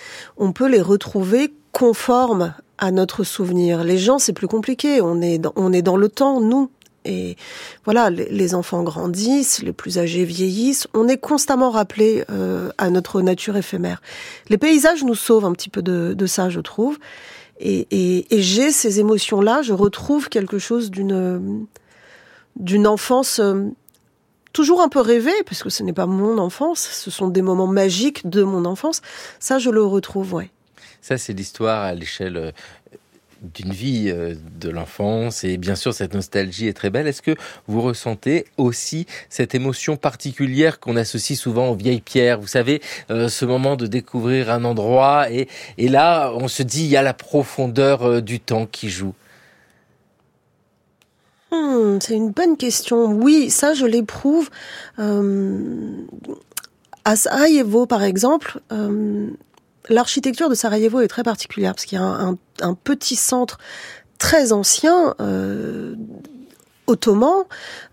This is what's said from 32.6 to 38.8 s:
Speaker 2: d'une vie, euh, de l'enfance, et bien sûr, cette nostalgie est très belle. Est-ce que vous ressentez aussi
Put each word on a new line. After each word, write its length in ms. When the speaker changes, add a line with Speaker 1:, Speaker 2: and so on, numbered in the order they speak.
Speaker 2:
d'une 200
vie, 340
euh, 280
de 80
l'enfance, 720
et 140
bien 180
sûr, 180
cette 200
nostalgie 540
est 60
très 160
belle. 180
Est-ce 140
que 140
vous 140
ressentez 640
aussi 500